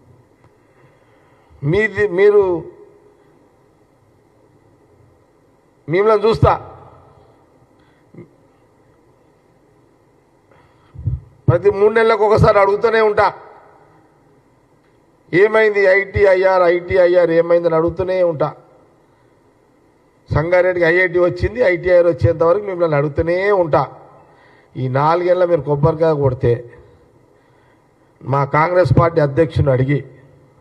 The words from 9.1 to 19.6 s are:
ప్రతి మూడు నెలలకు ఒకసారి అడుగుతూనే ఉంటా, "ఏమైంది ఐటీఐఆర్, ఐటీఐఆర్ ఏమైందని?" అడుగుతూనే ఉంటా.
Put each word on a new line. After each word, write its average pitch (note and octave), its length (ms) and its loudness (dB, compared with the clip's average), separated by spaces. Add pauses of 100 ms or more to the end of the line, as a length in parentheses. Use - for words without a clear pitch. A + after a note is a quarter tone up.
ప్రతి F3 220 2
మూడు G#3 220 2
నెలలకు A3+ 320 2
ఒకసారి G#3 360 4
అడుగుతూనే G#3+ 400 0
ఉంటా, G#3 320 0 (2000)
"ఏమైంది G#3+ 460 2
ఐటీఐఆర్, F#3+ 840 2
ఐటీఐఆర్ F3 680 2
ఏమైందని?" E3+ 440 0
అడుగుతూనే F3+ 480 -2
ఉంటా. D#3 320 -2 (1800)